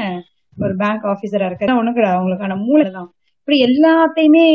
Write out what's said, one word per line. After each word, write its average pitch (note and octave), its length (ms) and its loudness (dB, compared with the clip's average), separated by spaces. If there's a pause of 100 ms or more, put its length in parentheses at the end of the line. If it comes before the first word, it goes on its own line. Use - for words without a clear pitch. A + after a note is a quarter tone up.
(560)
ஒரு G3 200 -6
பேங்க் G#3+ 280 -4
ஆபீசரா G3+ 420 -4
இருக்க G3+ 280 -2
ஒண்ணும் A#3 200 -2
கிடையாது, G3 240 0
அவங்களுக்கான F#3 380 -4
மூளை B3+ 340 2
தான். F3+ 180 -14 (260)
இப்படி C#4+ 280 -2
எல்லாத்தையுமே D#4+ 800 4 (120)